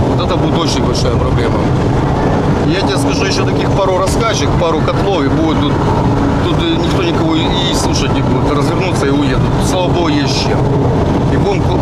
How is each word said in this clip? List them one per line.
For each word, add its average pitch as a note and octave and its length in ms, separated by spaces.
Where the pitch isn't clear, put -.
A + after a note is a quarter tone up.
Вот - 180
это F3+ 100
будет D#3 220
очень C#3 260
большая B2 300
проблема. B2 440
Я E3+ 140
тебе - 180
скажу, C#3 260
еще - 200
таких - 260
пару F#3 280
раскачек, G3 500
пару E3 200
котлов, D3+ 420
и C#3 60
будет D3+ 320
тут, C#3+ 120
тут, E3+ 180
э, E3 200
никто F#3+ 220
никого D#3+ 320
и, D#3 80
и D#3 40
слушать C#3 380
не C3+ 100
будет. C#3+ 360
Развернутся C#3 480
и C#3 40
уедут. C3+ 400
Слава F3+ 160
богу, E3+ 220
есть D3 340
чем. - 160
И - 40
будем F#3+ 260
ко-, - 200